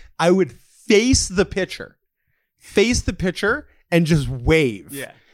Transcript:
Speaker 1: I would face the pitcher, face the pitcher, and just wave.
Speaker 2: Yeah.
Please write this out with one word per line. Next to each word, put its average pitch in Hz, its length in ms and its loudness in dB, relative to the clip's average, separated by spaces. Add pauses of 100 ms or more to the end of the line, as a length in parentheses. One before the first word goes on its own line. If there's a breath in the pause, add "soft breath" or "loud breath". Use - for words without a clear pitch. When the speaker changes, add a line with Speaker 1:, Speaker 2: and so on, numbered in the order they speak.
(180 soft breath)
Speaker 1:
I 170 140 2
would 185 200 0
face - 760 0
the 190 160 0
pitcher, - 540 -8 (600)
face 226 440 0
the - 100 -4
pitcher, 185 560 -4 (240)
and 170 140 2
just 147 220 2
wave. 127 640 0
Speaker 2:
Yeah. 139 200 -12 (220 soft breath)